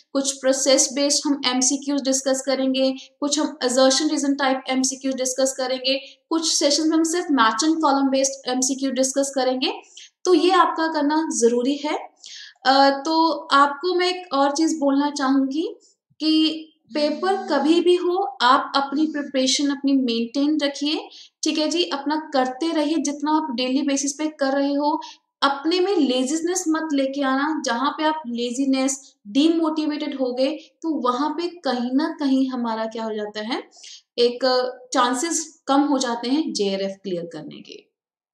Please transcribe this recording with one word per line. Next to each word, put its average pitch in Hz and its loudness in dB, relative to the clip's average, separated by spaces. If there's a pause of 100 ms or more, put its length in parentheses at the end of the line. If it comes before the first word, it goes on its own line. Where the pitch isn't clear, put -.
(140)
कुछ 277 0
process 269 2
based 285 0
हम 277 0
एमसीक्यूज़ 262 0
discuss 262 0
करेंगे, 262 0 (240)
कुछ 294 -2
हम - -2
assertion 262 4
reason 277 0
type 262 0
एमसीक्यू 262 -2
discuss 254 -2
करेंगे, 262 -2 (340)
कुछ 320 0
सेशन 311 2
में 320 4
हम 330 4
सिर्फ 349 -2
match 247 2
and 320 2
column 277 2
based 269 0
एमसीक्यू 262 -2
discuss 262 0
करेंगे। 262 0 (520)
तो 370 4
ये 349 6
आपका 330 2
करना 311 0
जरूरी 240 2
है। 294 -6 (560)
अ, 277 6
तो 320 2 (200)
आपको 294 2
मैं 359 0
एक 359 -6
और 277 2
चीज 320 0
बोलना 277 2
चाहूंगी 277 0 (440)
कि 311 2 (300)
पेपर 339 0
कभी 302 4
भी 359 6
हो, 359 -2
आप 269 4
अपनी 277 0
preparation 277 0
अपनी 277 0
maintain 262 0
रखिए, 294 -4 (340)
ठीक 311 -2
है 302 0
जी, 339 0
अपना 302 -4
करते 262 0
रहिए, 311 0
जितना 285 -2
आप 311 0
daily 254 0
basis 277 -2
पे 311 -4
कर 277 -2
रहे 285 0
हो। 294 0 (400)
अपने 311 0
में 381 0
laziness 311 -2
मत 320 -2
लेके 269 0
आना, 277 0
जहाँ 254 -2
पे 311 -6
आप 311 0
laziness, 262 -2 (120)
demotivated 302 0
हो 247 -2
गए, 269 0
तो - -10
वहाँ 247 0
पे 330 -4
कहीं 247 -4
ना 320 0
कहीं 269 2
हमारा 226 -4
क्या 220 -8
हो 220 -4
जाता 214 -8
है, 247 -6 (540)
एक 240 2 (480)
chances 262 -2
कम 277 4
हो 285 2
जाते 240 -4
हैं 277 0
जेआरएफ 196 -2
clear 170 -6
करने 143 -14
के, - -20 (480)